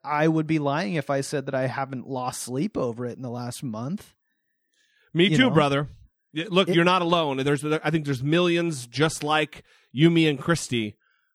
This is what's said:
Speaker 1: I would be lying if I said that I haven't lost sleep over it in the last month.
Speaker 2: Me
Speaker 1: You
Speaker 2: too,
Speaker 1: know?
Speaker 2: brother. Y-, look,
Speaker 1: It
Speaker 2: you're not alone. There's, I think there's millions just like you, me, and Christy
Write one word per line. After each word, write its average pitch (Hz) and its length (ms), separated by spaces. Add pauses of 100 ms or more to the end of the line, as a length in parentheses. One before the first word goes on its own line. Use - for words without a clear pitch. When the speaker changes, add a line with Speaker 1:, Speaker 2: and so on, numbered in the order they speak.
Speaker 1:
I 147 260
would 160 180
be 160 120
lying 151 360
if 147 160
I 139 100
said 139 260
that 139 80
I 131 120
haven't 131 420
lost 127 340
sleep 139 360
over 120 260
it 120 120
in 120 60
the 127 80
last 120 320
month. 127 520 (1000)
Speaker 2:
Me 170 160
Speaker 1:
You 156 80
Speaker 2:
too, 254 80
Speaker 1:
know? 254 60
Speaker 2:
brother. 143 380 (460)
Y-, 156 140
look, 185 220
Speaker 1:
It - 40
Speaker 2:
you're 170 120
not 180 160
alone. 165 360
There's, 143 260
I 151 260
think 156 160
there's 131 160
millions 170 640
just 135 360
like 151 420 (280)
you, 151 160
me, 165 200
and 143 100
Christy 123 580 (380)